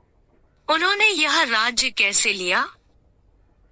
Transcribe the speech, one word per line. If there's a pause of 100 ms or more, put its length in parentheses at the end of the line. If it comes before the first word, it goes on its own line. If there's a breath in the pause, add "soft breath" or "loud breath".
(680)
उन्होंने
यह
राज्य
कैसे
लिया, (1000)